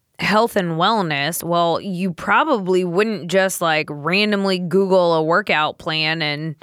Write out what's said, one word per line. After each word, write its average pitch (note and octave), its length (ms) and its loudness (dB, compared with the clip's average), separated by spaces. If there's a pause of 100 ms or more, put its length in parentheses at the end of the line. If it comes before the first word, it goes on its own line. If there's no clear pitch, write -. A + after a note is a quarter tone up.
(180)
health G#3+ 380 2
and F3+ 160 0
wellness, E3 680 0
well, E3+ 380 0
you F#3 320 -4
probably G3+ 720 0
wouldn't F3+ 460 -2
just, F#3+ 320 0
like, D#3 260 0
randomly F#3+ 720 0
Google F3+ 560 2
a D#3+ 80 2
workout D#3+ 560 0
plan D#3+ 420 -2
and D3+ 420 -4